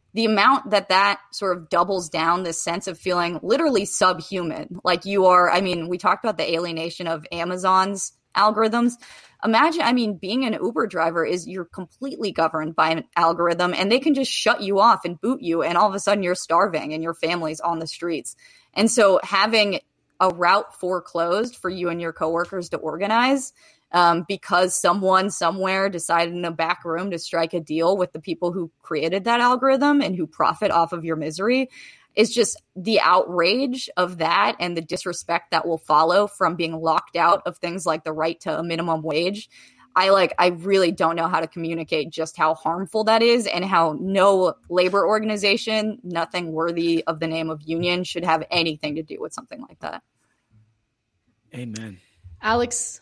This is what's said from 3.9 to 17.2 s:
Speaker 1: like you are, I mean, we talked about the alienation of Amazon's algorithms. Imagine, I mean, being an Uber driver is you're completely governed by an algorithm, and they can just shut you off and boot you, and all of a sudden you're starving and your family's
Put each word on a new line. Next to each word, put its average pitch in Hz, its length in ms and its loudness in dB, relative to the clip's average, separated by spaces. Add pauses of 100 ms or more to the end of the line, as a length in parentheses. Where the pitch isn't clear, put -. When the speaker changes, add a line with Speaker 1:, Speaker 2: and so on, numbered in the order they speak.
Speaker 1:
like 175 220 0
you 196 220 2
are, 180 240 6
I 180 100 4
mean, 175 280 -4
we 175 100 -4
talked 196 260 0
about 160 140 -2
the 160 160 -2
alienation 170 540 -6
of 160 220 -6
Amazon's 185 800 0 (220)
algorithms. 220 580 2 (500)
Imagine, 285 380 4
I 254 140 2
mean, 214 240 0
being 226 260 -4
an 233 80 0
Uber 185 340 -2
driver 165 380 0
is 165 240 -4
you're 180 160 -10
completely 214 640 -10
governed 160 460 -2
by 160 140 2
an 165 140 -4 (120)
algorithm, 170 580 2
and 190 160 0
they 247 80 4
can 294 160 2
just 269 160 -2
shut - 300 0
you 196 200 0
off 208 260 4
and 175 120 -10
boot 254 220 -2
you, 165 220 -2
and 170 160 0
all 208 100 4
of 190 60 -4
a 202 40 -6
sudden 202 240 0
you're 180 120 -2
starving 165 580 0
and 160 100 -6
your 165 120 -6
family's 165 440 -4